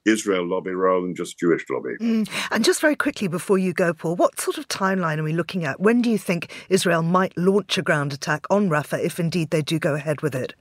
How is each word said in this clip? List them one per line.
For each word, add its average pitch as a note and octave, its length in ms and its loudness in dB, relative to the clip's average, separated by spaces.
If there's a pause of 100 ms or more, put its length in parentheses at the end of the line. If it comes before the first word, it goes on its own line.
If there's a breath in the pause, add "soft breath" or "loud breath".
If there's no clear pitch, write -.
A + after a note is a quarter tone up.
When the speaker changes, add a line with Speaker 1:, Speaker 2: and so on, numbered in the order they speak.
Speaker 1:
Israel G#2 420 2
lobby F#2 240 -4
rather F#2 300 2
than F2+ 140 -4
just - 240 -10
Jewish E2 300 2
lobby. B1+ 300 -6
Speaker 2:
Mm. A3 300 0 (220 loud breath)
And G#3+ 120 0
just F4+ 180 2
very D4+ 140 4
quickly - 320 -2
before F3+ 300 0
you F#3 160 0
go, F3 200 2
Paul, E3 220 -4
what - 240 2
sort - 180 -4
of D4+ 100 -10
timeline F#3 500 0
are D#3 60 -2
we D#3 100 -2
looking E3+ 320 -4
at? C3+ 140 -4
When A#3 220 4
do A#3 80 2
you G#3+ 80 2
think F3 340 -4 (180 loud breath)
Israel F3 340 2
might F3+ 340 2
launch G3 400 2
a F#3 40 0
ground C#3+ 320 0
attack D3+ 360 -4
on G3+ 200 4
Rafah, D3+ 340 0
if E3 160 -2
indeed E3+ 300 0
they D#3+ 120 2
do D3+ 180 -2
go D3+ 160 0
ahead D3+ 260 -4
with C#3 140 -2
it? B2 260 -6